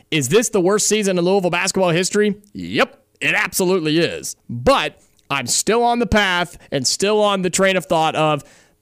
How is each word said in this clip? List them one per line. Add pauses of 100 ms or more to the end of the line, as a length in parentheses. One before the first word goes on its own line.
(120)
Is
this
the
worst
season
in
Louisville
basketball
history? (180)
Yep, (180)
it
absolutely
is. (140)
But (300)
I'm
still
on
the
path (140)
and
still
on
the
train
of
thought
of (380)